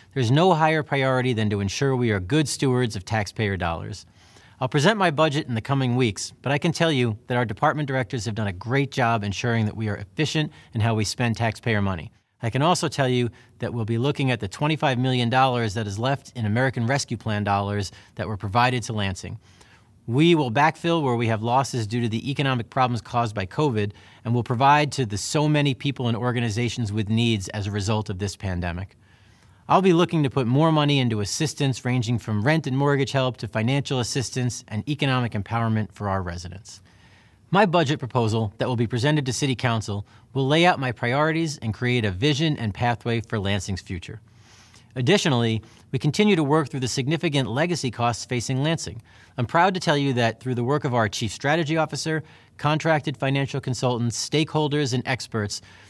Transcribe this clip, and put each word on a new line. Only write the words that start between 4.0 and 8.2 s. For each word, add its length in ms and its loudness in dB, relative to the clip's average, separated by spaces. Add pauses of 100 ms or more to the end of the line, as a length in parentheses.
I'll 120 -2
present 260 4
my 140 2
budget 360 2
in 80 -4
the 60 0
coming 360 0
weeks, 440 0
but 100 -4
I 60 2
can 160 0
tell 180 2
you 360 0
that 100 -2
our 80 2
department 440 0
directors 360 -4